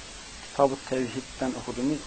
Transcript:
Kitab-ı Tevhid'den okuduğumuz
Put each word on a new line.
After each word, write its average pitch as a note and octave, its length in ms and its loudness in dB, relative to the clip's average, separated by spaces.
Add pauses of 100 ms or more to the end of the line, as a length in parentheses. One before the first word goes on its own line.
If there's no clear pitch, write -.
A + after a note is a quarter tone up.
(500)
Kitab-ı C3+ 260 6 (140)
Tevhid'den B2+ 720 0
okuduğumuz B2 460 0